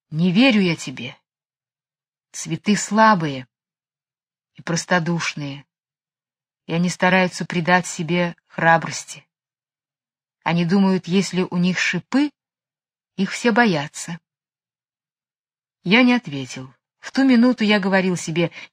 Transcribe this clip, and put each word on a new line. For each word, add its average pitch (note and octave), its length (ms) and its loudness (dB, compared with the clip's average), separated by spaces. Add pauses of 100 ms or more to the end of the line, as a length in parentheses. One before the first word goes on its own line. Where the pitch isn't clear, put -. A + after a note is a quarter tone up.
(100)
«Не E3 200 0
верю A3 300 4
я E3+ 160 0
тебе. B2+ 400 -14 (1120)
Цветы E3 460 -2
слабые F3 720 2 (1080)
и - 80 -20
простодушные, D#3+ 1040 -4 (1000)
и D#3+ 60 -8
они F3 160 0
стараются F#3 560 0
придать F3 440 0
себе E3+ 480 -4 (100)
храбрости. D#3+ 800 0 (1200)
Они E3+ 200 -2
думают, F#3+ 440 0
если F3+ 340 0
у F3+ 140 -6
них F3+ 220 0
шипы, C4 520 -2 (880)
их F#3+ 160 -2
все - 180 -2
боятся». E3+ 680 -2 (1600)
Я A3+ 220 4
не B3 100 4
ответил. C3+ 580 -8 (280)
В - 100 -18
ту C4+ 140 0
минуту B3 400 4
я G#3 160 2
говорил F#3+ 360 0
себе: E3+ 360 -4 (200)